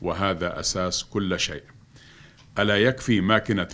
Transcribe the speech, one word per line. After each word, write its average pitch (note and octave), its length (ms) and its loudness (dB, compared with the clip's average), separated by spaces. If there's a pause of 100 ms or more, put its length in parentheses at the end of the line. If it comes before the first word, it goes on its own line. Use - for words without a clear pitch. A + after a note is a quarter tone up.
وهذا F2 580 -2
أساس F2+ 440 -2
كل F#2 360 -2
شيء. D2+ 240 -4 (960)
ألا G#2 180 4
يكفي A#2 440 2
ماكنة G#2 520 2